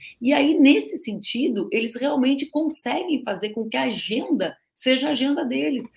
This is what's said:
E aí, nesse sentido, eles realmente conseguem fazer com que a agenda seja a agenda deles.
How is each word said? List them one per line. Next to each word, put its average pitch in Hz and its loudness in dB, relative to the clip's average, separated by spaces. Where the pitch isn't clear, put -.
E 247 2
aí, 294 4
nesse 302 6
sentido, 220 -4
eles 226 -2
realmente 277 0
conseguem 311 -2
fazer 208 -6
com 220 -6
que 247 -6
a 262 0
agenda 220 -2
seja 262 0
a - 0
agenda 285 0
deles. 262 -2